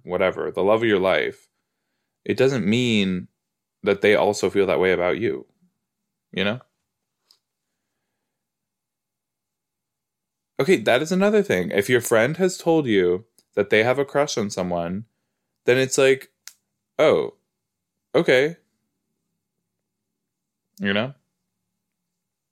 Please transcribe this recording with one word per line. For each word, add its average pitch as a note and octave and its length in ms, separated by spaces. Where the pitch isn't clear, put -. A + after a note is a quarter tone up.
whatever, F2 480
the - 120
love A2 200
of A#2 60
your G2+ 100
life, E2 480
it G#2 100
doesn't B2+ 320
mean G#2 600
that G2+ 180
they G#2 140
also F#2+ 340
feel G2 160
that F2 160
way F#2 100
about E2+ 280
you. D#2 260
You F#2 100
know? G#2+ 160
Okay, E3 160
that A#2 260
is D#3+ 120
another G#3 280
thing. F#2 300
If - 180
your B2 120
friend A#2+ 340
has F3+ 220
told E3 280
you F#2 380
that G2+ 140
they A2 140
have B2+ 140
a C#3+ 60
crush C#3+ 340
on G2+ 120
someone, F2+ 560
then B2+ 120
it's C3 200
like, C3+ 340
"Oh, F#2+ 360
okay." D3 440
You G2 140
know? A#2+ 200